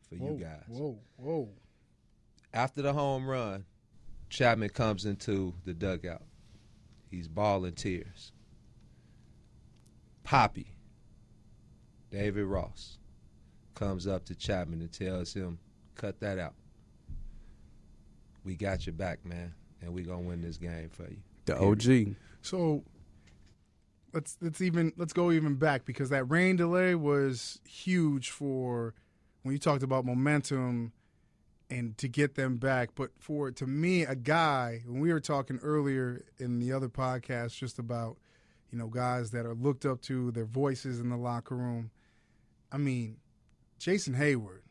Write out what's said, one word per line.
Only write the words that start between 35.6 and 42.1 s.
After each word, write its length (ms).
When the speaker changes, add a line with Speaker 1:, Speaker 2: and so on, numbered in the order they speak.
Speaker 2:
in 220
the 140
other 160
podcast 680
just 220
about, 380
you 60
know, 100
guys 440
that 140
are 80
looked 320
up 180
to, 280
their 140
voices 540
in 100
the 80
locker 380
room. 360